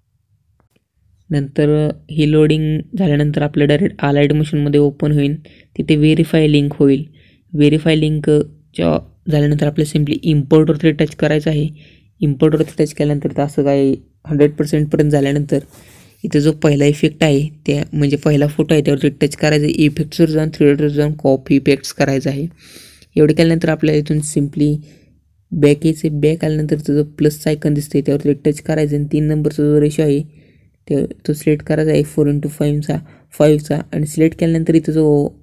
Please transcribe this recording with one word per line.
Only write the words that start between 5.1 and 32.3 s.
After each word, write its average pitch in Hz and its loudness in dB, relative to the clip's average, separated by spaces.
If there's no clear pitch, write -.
होईल, 143 0
तिथे - 0
व्हेरीफाय 156 2
लिंक 147 2
होईल. 139 2
व्हेरीफाय 151 2
लिंकच्या 151 -2
झाल्यानंतर 147 0
आपल्याला 147 -2
simply 147 -2
इम्पोर्टवरती 156 2
टच 151 -2
करायचं 151 0
आहे. 151 -6
इम्पोर्टवरती 156 0
टच 147 -2
केल्यानंतर 147 -2
तर 143 -2
असं 143 -2
काही 139 2
हंड्रेड 147 2
पर्सेंटपर्यंत 151 0
झाल्यानंतर 143 0
इथे 147 0
जो 156 2
पहिला 147 0
इफेक्ट 151 0
आहे 151 2
त्या, 143 -2
म्हणजे 143 0
पहिला 147 2
फोटो 151 -4
आहे 151 2
त्यावरती 147 0
टच 143 -2
करायचं 151 0
आहे. 151 -2
इफेक्ट्सवर 151 0
जाऊन 156 -2
थ्री 156 0
डॉटवर 143 2
जाऊन 147 -2
कॉपी 135 0
पेस्ट - -2
करायचं 135 -2
आहे. 139 -6
एवढं - 4
केल्यानंतर 165 0
आपल्याला 156 0
इथून 151 -2
simply 147 -2
बॅक 147 2
यायचं 160 -2
आहे. 147 -4
बॅक 160 0
आल्यानंतर 151 -2
तो 147 -4
जो 147 2
प्लसचा 151 -2
आयकॉन 151 -2
दिसतोय 147 -2
त्यावरती 143 -2
टच 147 -2
करायचं 151 -2
आणि 147 -2
तीन 151 0
नंबरचा 151 -2
जो 147 4
रेशो 147 0
आहे 143 0
ते, 135 -2
तो - -6
सिलेक्ट 151 -2
करायचा 156 0
आहे 147 2
फोर 151 0
इंटू 143 -2